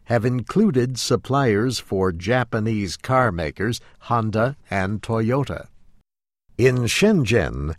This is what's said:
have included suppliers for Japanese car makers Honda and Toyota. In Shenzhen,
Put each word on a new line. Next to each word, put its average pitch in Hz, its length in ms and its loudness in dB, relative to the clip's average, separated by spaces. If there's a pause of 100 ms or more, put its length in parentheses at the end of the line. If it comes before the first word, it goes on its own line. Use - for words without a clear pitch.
have 117 220 0
included 127 720 0
suppliers 120 800 0
for 95 320 -2
Japanese 107 880 -2
car 127 320 2
makers 85 500 -4 (200)
Honda 113 560 0 (120)
and 98 320 -2
Toyota. 113 680 -2 (920)
In 123 280 4
Shenzhen, 95 920 2